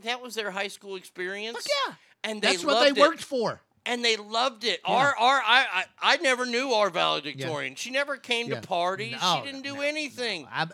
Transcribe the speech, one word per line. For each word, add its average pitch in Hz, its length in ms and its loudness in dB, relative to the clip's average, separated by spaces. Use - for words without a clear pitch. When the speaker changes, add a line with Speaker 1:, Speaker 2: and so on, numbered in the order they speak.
Speaker 1:
that 240 180 -4
was 247 140 -12
their 214 160 -4
high 196 180 -4
school 196 280 -12
experience. 196 640 -8
Speaker 2:
Fuck - 80 -10
yeah. - 60 -10
Speaker 1:
And 214 200 -6
they - 100 4
Speaker 2:
That's 359 120 0
what 240 160 4
they 285 80 8
Speaker 1:
loved 269 100 2
it. - 20 6
Speaker 2:
worked 311 220 4
for. 214 400 -2
Speaker 1:
And 240 180 -2
they 226 120 4
loved 220 480 -2
it. 196 220 0
Speaker 2:
Yeah. 190 60 2
Speaker 1:
Our, 269 240 4
our, 254 260 4
I, 240 300 6
I, 185 120 0
I 226 160 6
never 254 260 2
knew 247 280 0
our 208 180 4
valedictorian. 147 840 -2
Speaker 2:
Yeah. - 60 -16
Speaker 1:
She 233 120 -8
never 277 280 -4
came 233 320 -2
Speaker 2:
Yeah. 208 100 -4
Speaker 1:
to - 60 -16
parties. 190 540 -2
Speaker 2:
No, 175 200 2
Speaker 1:
She 277 100 -8
didn't 269 120 -12
do 277 140 -10
Speaker 2:
no, 277 40 -8
Speaker 1:
anything. 247 600 -6
Speaker 2:
no. 120 80 -16
I, 131 120 -4